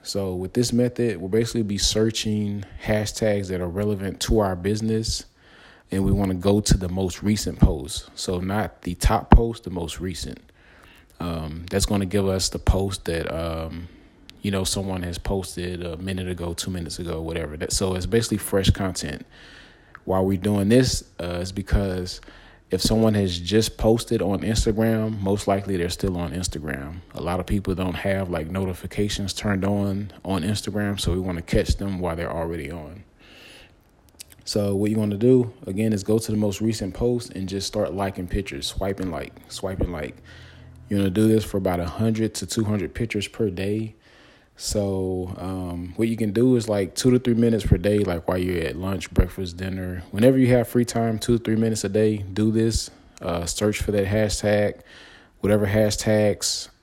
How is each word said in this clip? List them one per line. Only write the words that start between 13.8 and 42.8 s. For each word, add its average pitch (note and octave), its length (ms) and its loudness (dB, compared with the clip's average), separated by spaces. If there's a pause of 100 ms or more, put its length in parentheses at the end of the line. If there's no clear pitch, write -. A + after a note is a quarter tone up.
you G#2 80 -2
know, F#2+ 140 -2
someone F#2+ 400 -2
has F2 120 -6
posted F2+ 680 -4
a E2+ 140 -8
minute F#2 320 -6
ago, F2 240 -4
two - 180 -6
minutes F2 280 -6
ago, E2 240 -6
whatever. D#2+ 340 -6
That, - 160 -6
so F#2+ 220 0
it's F2+ 100 -2
basically A2+ 320 2
fresh G2 320 2
content. - 560 -2 (800)
Why F#2+ 160 2
we're F#2+ 160 2
doing G2 320 2
this, B2 360 6 (140)
uh, F2 220 -4
is F#2 100 -6
because F#2+ 680 -2 (500)
if F2+ 100 0
someone A2 340 4
has F#2+ 240 2
just G2 380 2
posted A2+ 440 2
on F#2+ 200 0
Instagram, A2 800 0
most G2 260 0
likely G2 300 0
they're F2 120 -2
still F#2 280 -2
on F2 160 -4
Instagram. D#2 640 -6 (180)
A - 60 -10
lot F2 180 -2
of F2+ 80 -4
people G2 280 0
don't F2+ 200 -2
have, G2 360 -2
like, D#2+ 200 -4
notifications F#2+ 840 -4
turned G2 320 -2
on G2+ 460 -2 (140)
on F#2 180 -2
Instagram, G2+ 560 -2
so F2 140 0
we F#2 80 0
wanna F2+ 220 -4
catch - 340 2
them G2 240 -4
while F2 160 -2
they're E2+ 160 -6
already - 400 -6
on. D3 320 -12 (1400)
So G2+ 300 0
what G#2 160 2
you A2 60 0
wanna G#2 220 0
do, B2 340 6 (140)
again, G#2+ 260 0
is G2+ 100 0
go G#2+ 160 2
to A2 140 -2
the G#2+ 60 0
most G#2 220 0
recent G#2+ 340 -2
post A#2+ 380 -2
and F#2+ 160 -6
just G2 180 -4
start F#2+ 280 -2
liking F#2+ 320 -4
pictures, E2+ 400 -4
swiping F#2+ 440 -4
like, D2 220 -8 (160)
swiping - 440 -4
like. - 240 -8 (720)
You're G2+ 100 0
gonna G2 120 2
do A2 180 4
this A2 160 4
for - 140 -4
about F#2 200 0
a E2+ 80 -2
hundred A2 500 0
to F#2+ 100 -8
two A2 180 -2
hundred G#2 280 -2